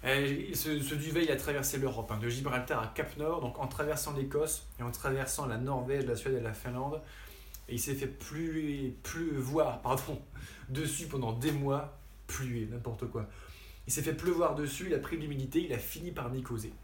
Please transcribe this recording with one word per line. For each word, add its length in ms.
Et 480
ce, 280
ce 120
duvet, 300
il 60
a 60
traversé 420
l'Europe, 340
hein, 60
de 100
Gibraltar 540
à 60
Cap 280
Nord, 240
donc 180
en 80
traversant 460
l'Écosse 540
et 40
en 80
traversant 560
la 100
Norvège, 480
la 100
Suède 200
et 80
la 100
Finlande. 480
Et 60
il 40
s'est 140
fait 120
pluer, 960
pleuvoir, 760
pardon, 400
<laughs> 240
dessus 380
pendant 260
des 200
mois. 460
Pluer, 440
n'importe 360
quoi. 200
Il 60
s'est 100
fait 100
pleuvoir 420
dessus, 340
il 60
a 40
pris 180
de 60
l'humidité, 420
il 80
a 60
fini 320
par 200
mycoser. 420